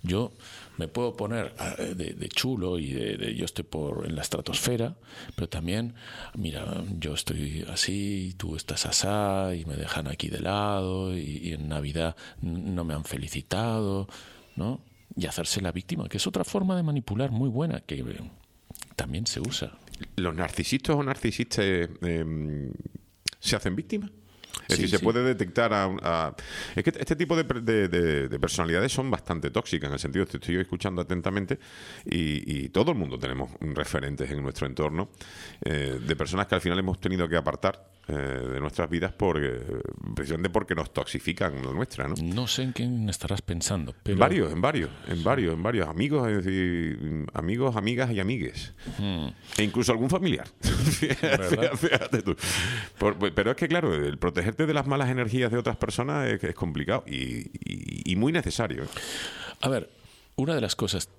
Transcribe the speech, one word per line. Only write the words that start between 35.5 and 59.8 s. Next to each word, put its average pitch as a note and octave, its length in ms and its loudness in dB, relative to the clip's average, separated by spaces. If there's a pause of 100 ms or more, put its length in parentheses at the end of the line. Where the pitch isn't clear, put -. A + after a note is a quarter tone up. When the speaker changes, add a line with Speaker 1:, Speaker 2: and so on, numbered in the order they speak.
Speaker 2:
eh, C#2 360 0
de C#2+ 160 0
personas F2 300 0
que - 80 2
al F#2 80 4
final F2+ 160 2
hemos F#2 220 0
tenido F#2 280 2
que E2 80 4
apartar, D#2+ 560 0 (140)
eh, D#2+ 60 -4
de C2 480 -2
nuestras D2+ 300 0
vidas E2+ 240 2
por, E2 280 2
eh, B1 200 0 (520)
precisamente D#2+ 360 0
porque G2 240 2
nos D#2+ 180 -2
toxifican C#2 720 -2
la C2 80 -2
nuestra, D#2+ 340 -2
¿no? D2+ 160 -2
Speaker 1:
No G2 240 -2
sé C3 180 0
en C3 80 -2
quién A#2+ 360 0
estarás G2 320 -2
pensando, E2+ 640 -2
pero G2+ 100 0
Speaker 2:
En F#2+ 60 4
varios, A#2+ 340 6
en D#2+ 80 0
varios, A#2+ 300 2 (180)
en E2+ 160 -2
varios, G2 300 4
en E2 80 -2
varios. G2+ 260 2
Amigos, B2 400 2
es G2+ 160 2
decir, E2 880 0
amigos, A#2 440 0
amigas A#2+ 360 2
y G2+ 80 2
amigues. F#2+ 540 -2 (240)
Speaker 1:
Hmm. F2+ 300 -2 (280)
Speaker 2:
E G#2+ 60 6
incluso G#2+ 300 4
algún A#2 180 4
familiar. E3 360 2 (140)
<laughs> - 400 4 (220)
Speaker 1:
¿Verdad? C#3 560 4
Speaker 2:
Fíjate B2 440 2
tú. F#2 140 2 (640)
Por, G2 180 4 (180)
pero G#2+ 180 4
es C#3 40 2
que, E3 120 0
claro, D#3 260 4
el D2 240 2
protegerte F2+ 480 2
de D3+ 80 2
las C#3 120 2
malas C#3 220 2
energías B2 420 2
de A#2 60 2
otras A#2 220 0
personas C3 500 2
es, G#2 160 2
es E2 100 0
complicado D#2+ 520 0
y, C2+ 100 -6 (480)
y, G1+ 480 -4
y F2+ 40 4
muy B2 160 4
necesario, F2 520 0
¿eh? C#2+ 40 -8 (760)
Speaker 1:
A C#3 80 2
ver, B2 180 0 (480)